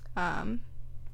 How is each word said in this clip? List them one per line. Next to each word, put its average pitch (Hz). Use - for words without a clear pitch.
Um, 185